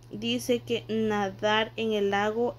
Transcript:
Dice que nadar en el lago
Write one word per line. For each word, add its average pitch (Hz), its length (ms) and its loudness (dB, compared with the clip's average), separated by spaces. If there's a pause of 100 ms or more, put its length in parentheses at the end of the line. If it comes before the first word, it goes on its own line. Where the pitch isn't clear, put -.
(120)
Dice 233 480 0
que 233 300 -2
nadar 214 840 0
en 220 160 0
el 202 180 2
lago 214 480 0